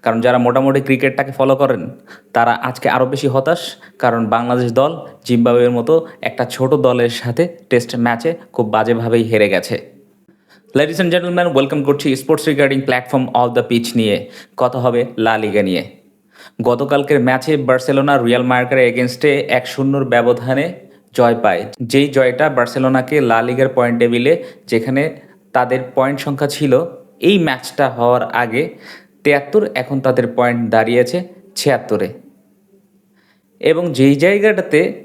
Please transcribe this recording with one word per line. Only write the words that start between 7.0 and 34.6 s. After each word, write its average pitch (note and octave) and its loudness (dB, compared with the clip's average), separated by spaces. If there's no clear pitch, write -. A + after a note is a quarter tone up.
সাথে B2 -4
টেস্ট A#2+ 0
ম্যাচে A#2+ -2
খুব A2 -2
বাজেভাবেই A2+ 0
হেরে G#2+ 2
গেছে। F#2+ -2
Ladies D3+ 0
and F3 0
gentlemen, F3 0
welcome C#3 0
করছি C#3+ 0
Sports D3+ -2
Regarding C#3 0
Platform B2+ -2
of A#2+ 0
the A#2 0
Pitch A#2 0
নিয়ে। G#2+ 0
কথা B2+ -2
হবে A#2+ 0
লা A2+ 2
লিগা G#2 0
নিয়ে। F#2 0
গতকালকের C#3 0
ম্যাচে C3 0
বার্সেলোনা C3+ 0
রিয়াল A#2+ 2
মায়োর্কার B2+ 0
এগেইনস্টে B2 2
এক B2 -2
শূন্যর C3+ -2
ব্যবধানে B2 0
জয় A#2 2
পায়, G2+ 0
যেই C3+ 2
জয়টা C3 2
বার্সেলোনাকে C3 0
লা A2+ 2
লিগার B2 0
পয়েন্ট A#2+ 0
টেবিলে, A#2+ 2
যেখানে C3 -2
তাদের B2 0
পয়েন্ট C#3 0
সংখ্যা C#3+ -4
ছিল C#3+ 0
এই G3 2
ম্যাচটা C#3 -2
হওয়ার A#2+ 0
আগে B2 -2
তিয়াত্তর, C#3+ 0
এখন C3+ -4
তাদের B2 0
পয়েন্ট A#2+ 0
দাঁড়িয়েছে A#2+ 2
ছিয়াত্তরে। A2 -2
এবং D#3+ 0
যেই C3+ 4
জায়গাটাতে F#3+ 2